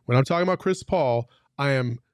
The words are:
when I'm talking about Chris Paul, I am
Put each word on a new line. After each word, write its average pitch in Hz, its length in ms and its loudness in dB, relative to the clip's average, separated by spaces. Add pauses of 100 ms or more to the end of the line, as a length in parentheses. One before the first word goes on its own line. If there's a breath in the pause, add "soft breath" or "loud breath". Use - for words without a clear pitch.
when 120 120 2
I'm 135 60 4
talking 170 200 0
about 180 160 0
Chris 185 240 -2
Paul, 123 460 0 (300 soft breath)
I 139 120 0
am 123 280 -2 (140)